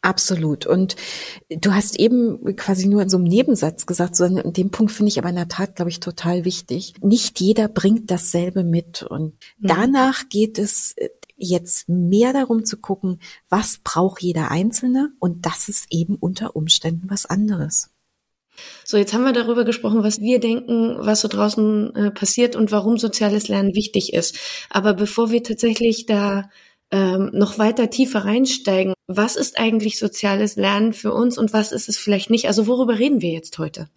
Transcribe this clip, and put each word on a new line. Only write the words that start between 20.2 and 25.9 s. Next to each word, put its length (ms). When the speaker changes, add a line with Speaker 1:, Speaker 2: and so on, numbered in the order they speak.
Speaker 2:
denken, 600
was 220
so 60
draußen, 680
äh, 160
passiert 440
und 160
warum 260
soziales 500
Lernen 280
wichtig 380
ist. 240
Aber 240
bevor 380
wir 120
tatsächlich 640